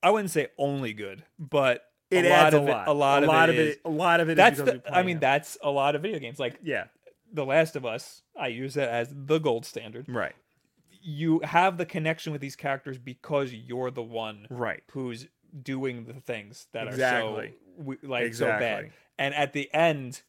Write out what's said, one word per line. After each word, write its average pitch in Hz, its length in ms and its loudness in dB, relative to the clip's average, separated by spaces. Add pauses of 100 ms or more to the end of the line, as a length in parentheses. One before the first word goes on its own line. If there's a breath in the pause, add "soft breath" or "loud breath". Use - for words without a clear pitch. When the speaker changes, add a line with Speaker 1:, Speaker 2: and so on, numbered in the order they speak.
Speaker 1:
I - 80 6
wouldn't 208 200 0
say 151 260 0
only 139 380 -2
good, 101 300 -12 (140)
but 135 460 0 (260)
Speaker 2:
It 180 140 4
Speaker 1:
a 175 60 6
Speaker 2:
adds 160 240 8
Speaker 1:
lot - 0 -
Speaker 2:
a 147 80 6
Speaker 1:
of 143 60 0
it, - 40 4
Speaker 2:
lot. 104 160 -2
Speaker 1:
a 156 40 4
lot 143 300 4
Speaker 2:
A 143 40 4
Speaker 1:
of - 20 4
Speaker 2:
lot 160 220 6
Speaker 1:
it - 20 2
Speaker 2:
of 160 60 2
it, 156 100 4
Speaker 1:
is. 147 160 -4
Speaker 2:
a 170 60 -4
lot 170 300 2
of 160 100 2
it - 20 2
is 160 60 0
Speaker 1:
That's 202 200 8
Speaker 2:
because 143 80 0
Speaker 1:
the, 123 120 2
Speaker 2:
we - 0 - (120)
play 180 80 4
Speaker 1:
I 180 40 4
mean, 180 140 0
Speaker 2:
him. 151 40 -4
Speaker 1:
that's 143 420 0
a 147 80 0
lot 139 240 2
of 147 60 -2
video 190 180 -6
games. 131 200 -12
Like, 127 240 -4
Speaker 2:
Yeah. 131 220 -4 (480)
Speaker 1:
The 151 120 -4
Last 156 320 2
of 127 100 -6
Us, - 360 -10 (140)
I 156 120 -6
use 127 260 -8
that 139 140 0
as 117 260 -2
the 143 240 0
gold 135 260 0
standard. 113 440 -14
Speaker 2:
Right. 113 260 -4 (680)
Speaker 1:
You 160 440 0
have 175 340 2
the 175 80 -4
connection 160 460 -4
with 147 80 -8
these 139 160 -12
characters 135 420 -8
because 131 540 -6
you're 123 400 -8
the 127 100 -10
one 110 480 -10
Speaker 2:
Right. 120 400 -6
Speaker 1:
who's 127 380 -10 (340)
doing 131 440 -8
the 120 80 -18
things 113 580 -12
that 113 160 -8
Speaker 2:
Exactly. 113 580 -2
Speaker 1:
are - 40 -14
so, - 40 -20 (220)
we, 135 260 -12
like, 120 320 -4
so 123 120 -2
bad. 110 160 0 (240)
Speaker 2:
Exactly. - 60 -20 (240 soft breath)
Speaker 1:
And 139 180 -4
at 143 180 -2
the 143 200 -6
end 147 560 0